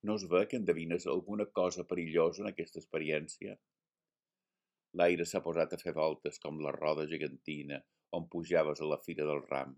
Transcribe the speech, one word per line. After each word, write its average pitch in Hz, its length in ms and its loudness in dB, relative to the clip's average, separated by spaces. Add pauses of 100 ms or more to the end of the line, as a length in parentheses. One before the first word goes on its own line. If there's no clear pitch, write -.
No 107 140 0
es 95 120 -6
ve 90 200 6
que 127 80 -2
endevines 85 480 0
alguna 101 400 -2 (120)
cosa 90 280 0
perillosa 82 560 0
en 104 80 -4
aquesta 82 320 -10
experiència? 80 720 -4 (1400)
L'aire 87 320 6
s'ha 92 160 -2
posat 82 320 0
a 82 60 -8
fer 82 140 -4
voltes 78 480 0
com 76 200 -6
la 71 120 -2
roda 78 360 0
gegantina 73 680 -6 (360)
on 85 160 -4
pujaves 80 520 2
a 76 80 -2
la 76 160 0
fira 76 200 -2
del 73 200 0
ram. 67 320 -4